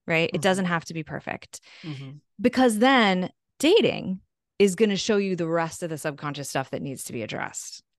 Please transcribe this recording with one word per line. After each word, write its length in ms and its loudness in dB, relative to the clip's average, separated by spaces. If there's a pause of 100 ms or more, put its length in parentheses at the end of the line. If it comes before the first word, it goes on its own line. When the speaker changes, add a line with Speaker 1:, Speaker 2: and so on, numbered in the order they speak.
Speaker 1:
right? 260 2
It 40 -4
Speaker 2:
Mm-hmm. 60 -2
Speaker 1:
doesn't 240 2
have 200 -2
to 80 -14
be 80 -6
perfect. 580 -12 (240)
Speaker 2:
Mm-hmm. 260 -10 (300)
Speaker 1:
Because 380 4
then 520 4 (280)
dating 640 2 (380)
is 180 4
gonna 200 2
show 200 0
you 200 0
the 120 -2
rest 340 -2
of 80 -6
the 80 -6
subconscious 500 -8
stuff 220 -4
that 120 -8
needs 220 -10
to 80 -12
be 100 -6
addressed. 600 -10 (160)